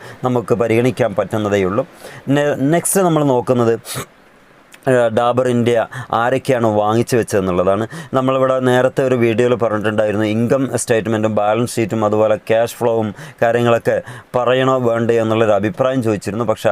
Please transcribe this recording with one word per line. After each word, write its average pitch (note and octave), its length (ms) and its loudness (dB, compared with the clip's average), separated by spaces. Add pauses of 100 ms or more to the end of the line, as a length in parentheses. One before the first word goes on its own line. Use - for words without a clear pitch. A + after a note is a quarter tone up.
(280)
നമുക്ക് B2 260 0
പരിഗണിക്കാൻ A#2 640 0
പറ്റുന്നതേയുള്ളൂ. G2+ 640 0 (520)
നെ-, D3 200 0 (180)
നെക്സ്റ്റ് F3 340 0
നമ്മൾ D#3 160 0 (100)
നോക്കുന്നത്, A#2+ 400 2 (1160)
ഏഹ്, B2 260 2
ഡാബർ A#2+ 360 2
ഇന്ത്യ A#2+ 260 2 (400)
ആരൊക്കെയാണ് B2 500 0 (120)
വാങ്ങിച്ചു G#2+ 380 0
വെച്ചതെന്നുള്ളതാണ്. F#2+ 680 0 (320)
നമ്മളിവിടെ C3 380 0 (140)
നേരത്തെ B2+ 400 2
ഒരു B2+ 140 0
വീഡിയോയിൽ A#2 400 2
പറഞ്ഞിട്ടുണ്ടായിരുന്നു, G#2+ 720 0
ഇൻകം A#2+ 280 0 (200)
സ്റ്റേറ്റ്മെൻറ്റും A2 560 0
ബാലൻസ് A2 380 0
ഷീറ്റും A2+ 320 -2
അതുപോലെ G#2+ 280 2 (120)
ക്യാഷ് A2+ 300 0
ഫ്ലോവും A2+ 300 0 (340)
കാര്യങ്ങളൊക്കെ A#2 540 2 (400)
പറയണോ C3 400 2 (120)
വേണ്ടയോ A2+ 360 0
എന്നുള്ളൊരു A2 340 2
അഭിപ്രായം B2+ 480 -2
ചോദിച്ചിരുന്നു. G#2+ 440 -2
പക്ഷേ A2 220 -2